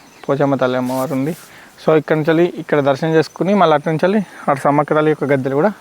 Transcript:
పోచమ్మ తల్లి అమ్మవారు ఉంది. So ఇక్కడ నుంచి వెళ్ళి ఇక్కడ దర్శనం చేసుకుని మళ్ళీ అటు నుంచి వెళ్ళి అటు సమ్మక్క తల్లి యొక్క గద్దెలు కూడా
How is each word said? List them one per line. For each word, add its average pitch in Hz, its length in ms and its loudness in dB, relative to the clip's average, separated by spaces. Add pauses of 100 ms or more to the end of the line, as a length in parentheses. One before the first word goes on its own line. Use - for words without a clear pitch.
(300)
పోచమ్మ 139 260 0
తల్లి 127 220 0
అమ్మవారు 131 360 -4
ఉంది. 139 240 -4 (500)
So 160 80 4
ఇక్కడ 160 200 0
నుంచి 156 140 0
వెళ్ళి 170 260 2
ఇక్కడ 156 240 -2
దర్శనం 139 340 0
చేసుకుని 160 400 0
మళ్ళీ 170 220 4
అటు 143 140 -2
నుంచి 156 140 -2
వెళ్ళి 196 180 2 (280)
అటు 139 100 0
సమ్మక్క 147 340 0
తల్లి 156 180 2
యొక్క 151 120 -4
గద్దెలు 135 320 0
కూడా 185 260 2